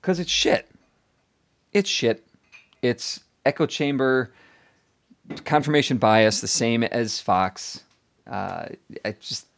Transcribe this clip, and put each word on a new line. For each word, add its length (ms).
'Cause 180
it's 120
shit. 360
It's 180
shit. 360
It's 380
echo 220
chamber, 640
confirmation 540
bias, 440
the 60
same 360
as 360
Fox. 640
Uh, 440
it 180
just 240